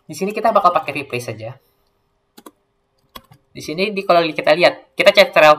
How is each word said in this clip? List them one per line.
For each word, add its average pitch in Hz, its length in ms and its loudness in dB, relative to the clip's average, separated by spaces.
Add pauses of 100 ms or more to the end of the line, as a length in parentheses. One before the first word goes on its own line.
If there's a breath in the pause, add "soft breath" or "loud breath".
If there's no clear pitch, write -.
di 156 80 -18
sini 190 160 -6
kita 214 240 -2
bakal 185 160 2
pakai 156 240 -4
replace 123 400 -10
saja. 110 240 -16 (1900)
Di - 160 -20
sini 180 240 -6
di, 196 160 -8
kalau 175 160 2
kita 156 320 -2
lihat, 165 400 0
kita 165 160 0
cek 190 240 4
T - 80 -2
R 156 40 8
L 151 140 6